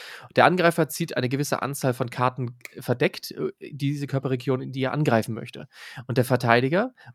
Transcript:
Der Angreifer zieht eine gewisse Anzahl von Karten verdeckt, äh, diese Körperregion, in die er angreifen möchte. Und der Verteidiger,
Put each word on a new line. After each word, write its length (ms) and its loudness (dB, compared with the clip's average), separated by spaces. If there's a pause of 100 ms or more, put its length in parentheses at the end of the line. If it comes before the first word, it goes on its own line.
(360)
Der 100 8
Angreifer 440 4
zieht 260 -6
eine 140 0
gewisse 320 -2
Anzahl 320 -2
von 160 -2
Karten 480 -2 (220)
verdeckt, 520 -2
äh, 200 -6 (200)
diese 360 -4
Körperregion, 520 -2
in 120 -10
die 100 -6
er 100 0
angreifen 440 2
möchte. 320 -12 (400)
Und 100 0
der 80 4
Verteidiger, 680 2 (220)